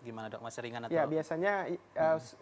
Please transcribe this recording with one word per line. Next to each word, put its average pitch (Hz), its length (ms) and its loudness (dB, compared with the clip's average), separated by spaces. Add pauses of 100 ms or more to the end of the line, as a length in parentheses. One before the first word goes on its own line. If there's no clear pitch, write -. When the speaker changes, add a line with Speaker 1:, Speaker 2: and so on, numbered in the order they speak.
Speaker 1:
gimana, 110 320 -8
Dok? 110 80 -8
Masih 117 240 -8
ringan 117 240 -6
atau? 165 80 2
Speaker 2:
Ya, 151 80 6
biasanya 165 640 0
i-, 175 80 -2
eh, - 240 -4
Speaker 1:
Mm-mm. 160 160 6
Speaker 2:
s-, 127 240 -8